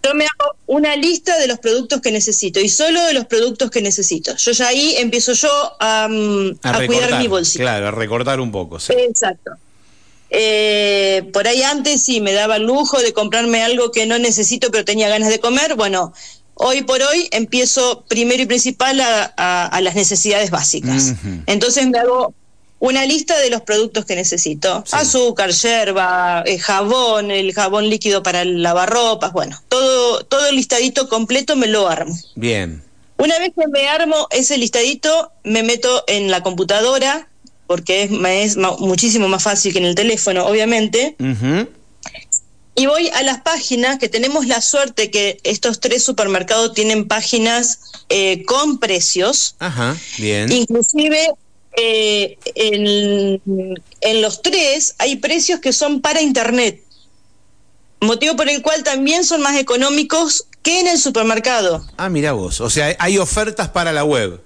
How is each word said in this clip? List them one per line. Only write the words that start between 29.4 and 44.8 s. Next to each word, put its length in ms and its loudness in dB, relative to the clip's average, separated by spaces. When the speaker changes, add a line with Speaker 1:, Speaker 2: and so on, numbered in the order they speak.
Speaker 1:
todo, 560 2
todo 220 2
el 100 2
listadito 520 0
completo 460 0
me 120 2
lo 200 2
armo. 280 -2
Speaker 2:
Bien. 480 -4
Speaker 1:
Una 220 2
vez 180 -2
que 100 2
me 200 0
armo 420 0
ese 300 0
listadito, 720 0
me 200 0
meto 420 0
en 240 0
la 140 0
computadora, 840 0
porque 380 0
es, 80 -2
me 320 0
es 140 0
ma-, 200 0
muchísimo 500 0
más 140 0
fácil 320 0
que 60 0
en 60 0
el 100 0
teléfono, 500 0
obviamente. 720 0
Speaker 2:
Ujú. 480 -2
Speaker 1:
Y 100 2
voy 240 2
a 140 -2
las 180 -2
páginas 560 0
que 100 -2
tenemos 380 0
la 160 0
suerte 480 0